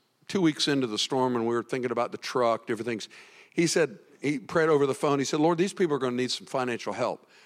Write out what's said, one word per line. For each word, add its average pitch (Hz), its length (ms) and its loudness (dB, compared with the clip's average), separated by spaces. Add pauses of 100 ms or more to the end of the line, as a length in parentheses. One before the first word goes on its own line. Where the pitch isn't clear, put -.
(280)
two 196 140 -2
weeks 160 260 2
into 139 180 2
the 107 140 -4
storm, 127 360 0
and 117 120 0
we 117 80 0
were 117 80 0
thinking 127 280 -4
about 117 200 -2
the 101 80 -8
truck, 117 480 0
different 110 200 -4
things. 117 220 -6 (420)
He 170 140 2
said, 151 320 0 (240)
he 147 160 -2
prayed 160 320 0
over 143 160 6
the 135 80 2
phone. 143 240 0
He 139 80 0
said, 160 140 0
"Lord, 165 180 4
these 185 160 0
people 160 220 0
are 135 40 -4
gonna 123 160 -2
need 127 160 -2
some - 140 -8
financial 123 480 -4
help. 104 340 -4 (180)